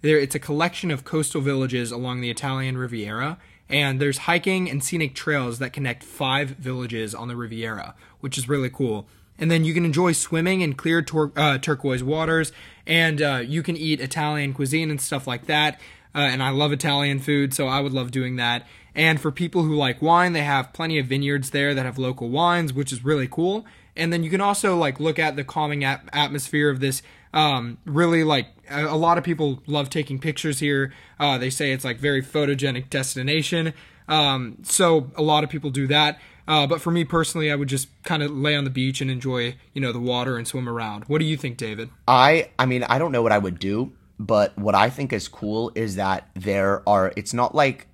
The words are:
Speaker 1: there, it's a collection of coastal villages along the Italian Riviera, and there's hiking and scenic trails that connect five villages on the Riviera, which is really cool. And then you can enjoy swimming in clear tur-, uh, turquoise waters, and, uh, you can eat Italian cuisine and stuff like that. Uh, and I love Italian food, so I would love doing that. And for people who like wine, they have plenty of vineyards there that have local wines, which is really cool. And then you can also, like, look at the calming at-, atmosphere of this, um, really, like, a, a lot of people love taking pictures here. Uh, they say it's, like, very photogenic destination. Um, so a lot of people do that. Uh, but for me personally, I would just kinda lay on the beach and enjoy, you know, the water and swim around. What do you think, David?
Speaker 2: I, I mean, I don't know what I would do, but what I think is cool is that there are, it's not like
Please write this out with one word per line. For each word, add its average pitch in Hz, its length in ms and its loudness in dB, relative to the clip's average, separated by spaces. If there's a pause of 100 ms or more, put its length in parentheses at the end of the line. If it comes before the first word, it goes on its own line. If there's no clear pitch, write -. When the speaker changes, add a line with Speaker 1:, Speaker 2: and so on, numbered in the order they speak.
Speaker 1:
there, 151 160 4
it's 139 160 0
a 151 60 -2
collection 160 520 -2
of 135 120 -4
coastal 156 380 -2
villages 127 500 -2
along 123 300 -6
the 120 80 -4
Italian 131 480 -4
Riviera, 120 600 -6 (300)
and 139 320 0
there's 143 200 0
hiking 180 500 0
and 139 120 -4
scenic 156 320 -4
trails 127 460 -4
that 127 140 -6
connect 123 300 -6
five 135 480 -2
villages 123 640 -6
on 117 140 -10
the 120 80 -8
Riviera, 113 600 -8 (260)
which 131 160 -6
is 127 100 -6
really 135 220 0
cool. 110 400 -4 (280)
And 160 140 0
then 165 140 4
you 160 80 0
can 175 100 2
enjoy 165 300 2
swimming 170 480 0
in 151 140 -2
clear 165 260 0
tur-, 151 340 -2
uh, 147 220 2
turquoise 135 440 -2
waters, 160 520 0 (340)
and, 160 340 2
uh, 135 240 0
you 151 160 -2
can 170 140 -2
eat 151 240 -2
Italian 147 540 -2
cuisine 147 360 -2
and 147 120 -4
stuff 135 260 -4
like 123 200 -6
that. 151 340 2 (340)
Uh, - 40 -2
and 135 220 2
I 135 100 0
love 143 200 2
Italian 143 480 0
food, 139 340 2
so 139 140 0
I 135 140 0
would 139 120 -2
love 127 160 -2
doing 127 280 -2
that. 120 280 0 (300)
And 160 240 4
for 151 140 -2
people 170 300 0
who 156 120 2
like 131 260 2
wine, 170 300 6
they 160 120 0
have 139 280 0
plenty 160 260 -2
of 131 100 0
vineyards 139 420 0
there 143 260 0
that 131 100 -2
have 127 120 -6
local 127 320 -4
wines, 165 420 2
which 135 220 -4
is 120 100 -10
really 139 240 0
cool. 190 380 -2 (320)
And 165 160 0
then 170 100 0
you 160 60 -4
can 190 100 0
also, 202 380 2
like, 143 240 0
look 156 180 0
at 156 160 0
the 139 80 -4
calming 147 400 -4
at-, 135 300 -2
atmosphere 143 560 0
of 131 100 -2
this, 135 220 0 (320)
um, 131 520 2
really, 165 380 4
like, 147 240 2 (220)
a, 147 160 -2
a 151 100 -2
lot 170 220 4
of 170 60 -2
people 151 440 0
love 143 220 0
taking 139 300 -4
pictures 147 400 -2
here. 139 340 0 (260)
Uh, 139 180 2
they 127 120 -2
say 135 240 -2
it's, 131 100 -4
like, 123 160 -4
very 139 240 2
photogenic 135 680 0
destination. 147 840 -2 (340)
Um, 135 560 0
so 160 520 4
a - 60 -2
lot 151 220 4
of 151 60 -4
people 151 200 -6
do 135 180 -2
that. 151 320 2 (280)
Uh, 156 180 4
but 160 160 0
for 170 100 -2
me 170 120 2
personally, 160 480 0
I 147 40 0
would 143 120 -2
just 135 220 -2 (140)
kinda 151 260 -2
lay 147 260 0
on 143 80 0
the 139 60 -2
beach 131 320 -2
and 135 100 -2
enjoy, 127 460 -2 (160)
you 139 80 -4
know, 127 100 -2
the 117 80 -4
water 123 380 0
and 117 100 -6
swim 127 220 -4
around. 113 360 -6
What 151 140 2
do 160 60 2
you 156 100 0
think, 127 220 -6
David? 113 320 -8 (180)
Speaker 2:
I, 135 500 6
I 127 80 2
mean, 127 180 0
I 120 160 2
don't 160 120 0
know 123 100 2
what 113 120 4
I 104 40 6
would 92 220 -2
do, 107 320 -2 (260)
but 104 400 2
what 101 180 2
I 104 140 8
think 135 220 -6
is 101 160 -4
cool 110 480 -4
is 104 220 -4
that 95 380 -2
there 98 520 0
are, 95 280 4
it's - 180 -8
not 123 200 0
like 139 400 0